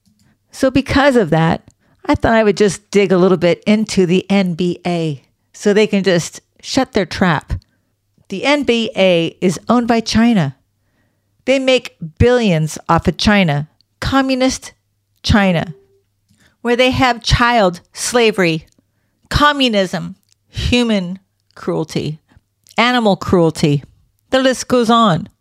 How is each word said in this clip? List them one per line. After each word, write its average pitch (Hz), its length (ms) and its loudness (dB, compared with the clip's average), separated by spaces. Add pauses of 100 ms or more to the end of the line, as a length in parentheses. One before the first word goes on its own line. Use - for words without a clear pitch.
(520)
So 262 200 -2
because 277 440 2
of 202 140 2
that, 160 400 0 (360)
I 285 100 0
thought - 180 0
I 226 100 4
would 202 140 2
just - 340 -2
dig 196 220 2
a 190 40 2
little 185 200 4
bit 170 280 -2
into 214 400 0
the 180 240 0
N 190 260 0
B 175 300 -4
A 165 380 -6 (300)
so 208 200 0
they 208 140 2
can 196 160 -2
just 180 380 -2 (200)
shut - 300 -4
their 196 140 -2
trap. - 480 -2 (760)
The - 160 -10
N 285 200 0
B 233 340 0
A 175 420 2
is 180 180 0 (120)
owned 240 180 0
by 233 140 0
China. 214 560 0 (880)
They 262 140 2
make 262 360 0 (240)
billions 214 580 2 (120)
off 165 180 2
of 175 80 -2
China, 165 540 0 (320)
communist 262 720 -2 (500)
China, 185 500 0 (840)
where 240 160 -2
they 254 160 2
have 247 320 0
child 226 560 2 (140)
slavery, 208 720 0 (640)
communism, 202 880 0 (320)
human 208 720 -2 (360)
cruelty, 160 640 -6 (580)
animal 226 380 0
cruelty. 160 640 0 (500)
The 262 100 0
list 254 260 -2
goes 240 220 0
on. 226 400 2 (120)